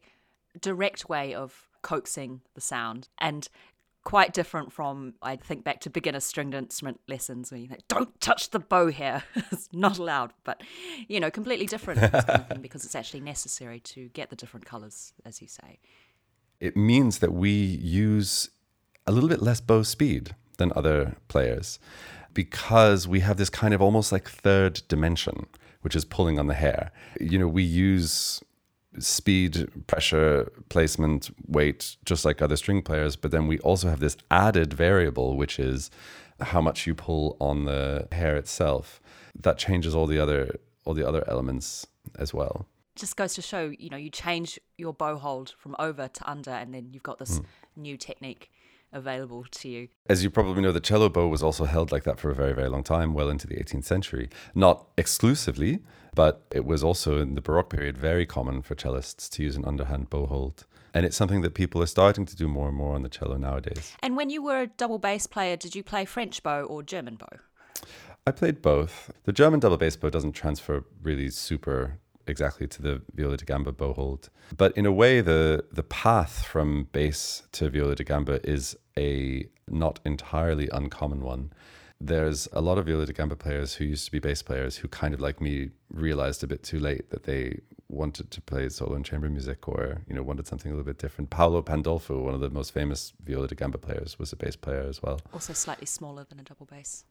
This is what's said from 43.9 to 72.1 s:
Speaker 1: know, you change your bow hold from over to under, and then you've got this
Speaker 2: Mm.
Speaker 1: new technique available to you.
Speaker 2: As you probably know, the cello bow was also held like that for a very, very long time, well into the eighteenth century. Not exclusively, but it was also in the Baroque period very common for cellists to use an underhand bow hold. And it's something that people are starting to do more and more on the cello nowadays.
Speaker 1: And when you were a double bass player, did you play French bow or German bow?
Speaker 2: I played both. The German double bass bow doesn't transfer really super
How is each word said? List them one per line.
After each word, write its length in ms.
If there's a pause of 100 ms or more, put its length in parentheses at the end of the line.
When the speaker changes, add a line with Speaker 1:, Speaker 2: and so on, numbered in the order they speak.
Speaker 1:
know, 60
you 120
change 500 (180)
your 160
bow 240
hold 420
from 180
over 300
to 220
under, 320
and 120
then 180
you've 200
got 80
this 200
Speaker 2:
Mm. 60 (300)
Speaker 1:
new 220
technique 520 (440)
available 580
to 160
you. 220 (200)
Speaker 2:
As 140
you 80
probably 320
know, 80
the 80 (100)
cello 200
bow 180
was 160
also 220
held 260
like 140
that 140
for 120
a 20
very, 200
very 160
long 140
time, 300
well 160
into 160
the 140
eighteenth 260
century. 440 (260)
Not 320 (100)
exclusively, 840 (320)
but 200 (160)
it 140
was 180
also 380
in 140
the 60
Baroque 280
period 280
very 280
common 380
for 120
cellists 560
to 120
use 120
an 100
underhand 440
bow 160
hold. 400 (280)
And 120
it's 120
something 240
that 120
people 300
are 140
starting 280
to 100
do 120
more 220
and 80
more 180
on 80
the 60
cello 280
nowadays. 640
Speaker 1:
And 140
when 140
you 120
were 200
a 60
double 320
bass 280
player, 300
did 180
you 80
play 220
French 360
bow 220
or 180
German 360
bow? 200 (880)
Speaker 2:
I 60
played 300
both. 500 (140)
The 80
German 260
double 180
bass 200
bow 120
doesn't 220
transfer 540 (180)
really 260
super 720 (260)